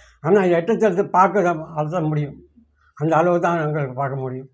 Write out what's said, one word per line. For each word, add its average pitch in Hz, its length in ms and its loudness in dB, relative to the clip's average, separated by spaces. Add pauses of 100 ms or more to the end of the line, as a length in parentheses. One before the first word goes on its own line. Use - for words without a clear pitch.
(200)
ஆனா 196 200 2 (160)
எட்டத்திலிருந்து 175 540 0
பார்க்க 185 380 4
நம்ம, 160 260 -4
அதுதான் 156 360 -2
முடியும், 147 260 -4 (600)
அந்த 156 180 0
அளவு 175 240 4
தான் 170 260 0
எங்களுக்கு 147 280 -4
பார்க்க 135 300 -6
முடியும் 131 300 -10